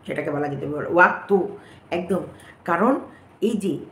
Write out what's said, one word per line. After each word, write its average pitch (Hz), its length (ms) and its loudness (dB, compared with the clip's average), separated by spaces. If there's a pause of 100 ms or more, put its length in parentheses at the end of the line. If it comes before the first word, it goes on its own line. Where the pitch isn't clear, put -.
সেটাকে 151 260 -6
বলা 143 160 -4
যেতে 139 180 -6
পারে 147 280 -6
ওয়াক্থু 180 640 4 (340)
একদম। 175 280 -2 (460)
কারণ 208 340 2 (420)
এই 214 100 2
যে 185 260 0 (140)